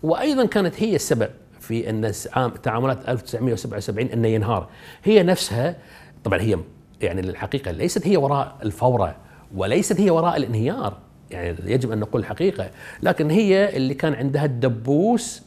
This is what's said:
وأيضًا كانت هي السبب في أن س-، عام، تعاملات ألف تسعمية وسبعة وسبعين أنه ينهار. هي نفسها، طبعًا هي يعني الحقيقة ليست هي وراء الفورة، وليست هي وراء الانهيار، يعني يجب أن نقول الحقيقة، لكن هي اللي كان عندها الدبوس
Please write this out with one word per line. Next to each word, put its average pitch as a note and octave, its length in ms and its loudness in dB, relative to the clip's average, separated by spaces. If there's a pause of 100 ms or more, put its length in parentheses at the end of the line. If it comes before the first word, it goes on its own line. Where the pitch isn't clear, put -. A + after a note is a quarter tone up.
وأيضًا B3+ 420 2
كانت G3 380 0
هي G#3+ 120 2
السبب A#2 340 0 (300)
في A#2 300 -4
أن A2 220 0
س-، - 220 -8
عام، B2 160 2
تعاملات B2 600 -2
ألف B2 120 -2
تسعمية A#2+ 320 -2
وسبعة A2 240 -6
وسبعين A2 340 -4
أنه A2+ 160 2
ينهار. A2 400 2 (360)
هي G3+ 200 4
نفسها، E3+ 520 -2 (480)
طبعًا F#2+ 180 0
هي G2+ 180 0 (420)
يعني F#2 200 -2
الحقيقة F#2+ 500 -6
ليست D3+ 360 -4
هي G3 100 4
وراء C#3 460 0
الفورة، G#2+ 520 0 (400)
وليست C3 440 0
هي G3+ 100 4
وراء E3+ 280 2
الانهيار، A#2+ 600 -2 (340)
يعني F2 400 -6
يجب B2 200 0
أن A2 80 -2
نقول G#2+ 220 -2
الحقيقة، G#2 480 -2 (340)
لكن E3+ 260 2
هي G3 480 4
اللي C3 160 0
كان D3+ 200 0
عندها C#3 320 0
الدبوس C3+ 1000 2